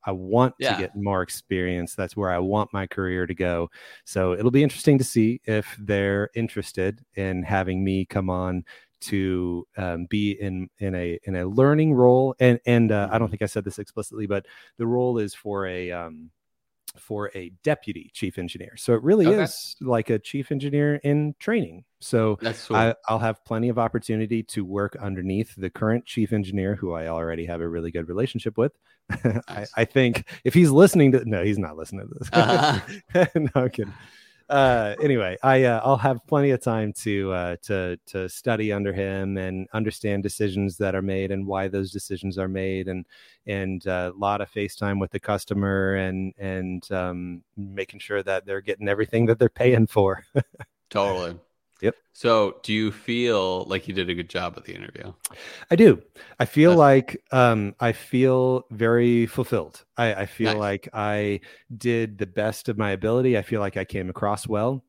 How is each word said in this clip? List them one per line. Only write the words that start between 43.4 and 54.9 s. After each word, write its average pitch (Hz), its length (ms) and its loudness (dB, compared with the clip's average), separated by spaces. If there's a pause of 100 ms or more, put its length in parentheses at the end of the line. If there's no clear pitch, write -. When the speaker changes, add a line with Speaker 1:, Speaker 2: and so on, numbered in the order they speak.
Speaker 1:
and, 95 400 -6
uh, 90 280 -4
a 98 40 -18
lot 101 220 0
of 98 80 -8
face 101 260 -6
time 98 240 -2
with 95 100 -2
the 98 100 -6
customer 98 760 -2
and, 95 420 -4
and, 92 540 -8
um, 90 500 -6 (160)
making 98 420 -10
sure 101 220 -4
that 95 240 -4
they're 98 160 -6
getting 101 260 -6
everything 107 380 0
that 113 140 2
they're 120 100 4
paying 120 380 4
for. 98 360 0 (120)
<laughs> 135 80 2 (480)
Speaker 2:
Totally. 92 480 -2 (420)
Speaker 1:
Yep. 107 140 0 (180)
Speaker 2:
So 110 500 2
do - 80 -4
you 107 200 2
feel 104 760 0
like 95 220 -4
you 101 60 -6
did 90 160 -2
a 90 40 0
good 85 160 -6
job 87 260 -6
at - 80 -18
the 92 100 -16
interview? - 380 -14 (580)